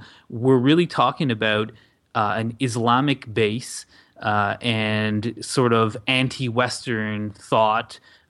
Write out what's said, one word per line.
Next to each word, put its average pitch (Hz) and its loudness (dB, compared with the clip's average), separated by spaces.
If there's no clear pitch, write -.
we're 127 2
really 151 4
talking 131 0
about, 110 0
uh, 104 0
an 113 -4
Islamic 123 0
base, 110 -2
uh, 104 0
and 107 -2
sort 120 2
of 113 2
anti-Western 117 -2
thought, 110 0